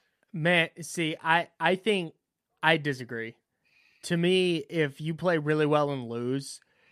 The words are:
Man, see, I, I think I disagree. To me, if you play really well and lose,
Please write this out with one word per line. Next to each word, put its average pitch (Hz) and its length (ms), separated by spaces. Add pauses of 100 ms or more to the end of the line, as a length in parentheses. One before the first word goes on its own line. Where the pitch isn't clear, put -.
(340)
Man, 165 340 (140)
see, 165 420
I, 165 240 (100)
I 170 180
think 185 380 (480)
I 160 140
disagree. 123 600 (680)
To 175 140
me, 180 400
if 151 420
you 160 140
play 165 240
really 151 280
well 147 260
and 127 180
lose, 123 500 (320)